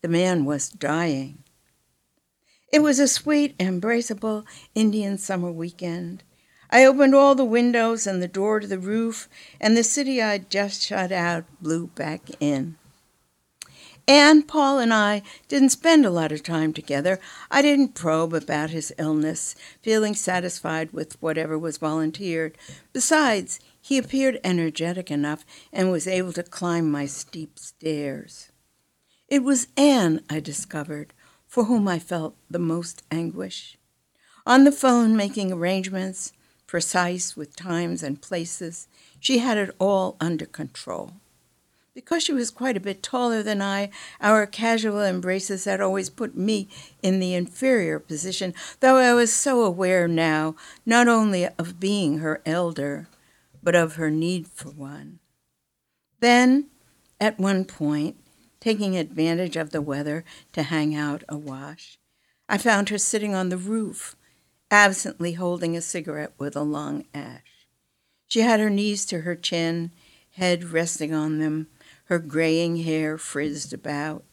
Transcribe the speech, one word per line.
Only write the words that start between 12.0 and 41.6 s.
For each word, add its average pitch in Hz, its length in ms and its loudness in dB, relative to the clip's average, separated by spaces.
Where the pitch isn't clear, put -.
in. 147 380 -2
Anne, 294 360 10
Paul, 277 380 2
and 226 120 2
I 208 300 2
didn't 269 220 6
spend 320 340 6
a 196 60 4
lot 160 200 0
of 151 120 -6
time 160 320 -2
together. 156 440 -2
I - 120 4
didn't 285 320 4
probe 165 400 0
about 151 340 -2
his 160 300 -8
illness, 156 560 -2
feeling 214 340 0
satisfied 170 760 -4
with 156 300 -10
whatever 160 360 -4
was 156 200 -8
volunteered. 160 800 -4
Besides, 254 680 0
he - 160 -2
appeared 262 480 0
energetic 175 680 -2
enough 147 360 -4
and 185 180 0
was 165 160 -2
able 185 280 -2
to 175 80 -6
climb 170 480 -2
my 143 160 -2
steep 147 520 -14
stairs. 147 920 -8
It 277 160 2
was 262 320 0
Anne, 247 540 4
I 156 100 -6
discovered, 151 760 -10
for 240 180 0
whom 214 240 2
I 175 100 -2
felt 160 380 -6
the 175 80 -4
most 170 520 -4
anguish. 170 680 -8
On 262 180 8
the 285 80 8
phone, 240 440 4
making 202 340 -2
arrangements, 185 800 -4
precise 180 720 -2
with - 200 -14
times 170 460 -4
and 139 180 -8
places, 170 640 -10
she 262 200 2
had 233 180 0
it 202 220 -2
all 190 420 0
under 160 240 -2
control. - 680 -12